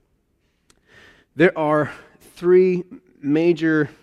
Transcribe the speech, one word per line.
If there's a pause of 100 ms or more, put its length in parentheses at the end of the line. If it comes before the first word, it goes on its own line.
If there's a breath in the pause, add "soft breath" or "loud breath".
(1400 soft breath)
There
are (260 loud breath)
three (380)
major (140 soft breath)